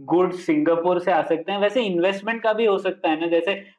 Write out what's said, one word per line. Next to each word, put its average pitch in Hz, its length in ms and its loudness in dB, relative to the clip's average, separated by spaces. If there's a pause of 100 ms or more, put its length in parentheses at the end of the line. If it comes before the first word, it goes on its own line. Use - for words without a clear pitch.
गुड्स 175 460 0
सिंगापुर 170 540 2
से 180 120 0
आ 156 100 2
सकते 160 300 -2
हैं, 202 60 -2
वैसे 208 240 2
इन्वेस्टमेंट 196 600 -2
का 220 100 2
भी 220 120 0
हो 196 140 2
सकता 185 300 -4
है 156 120 0
ना। 170 60 -2
जैसे 165 380 0 (140)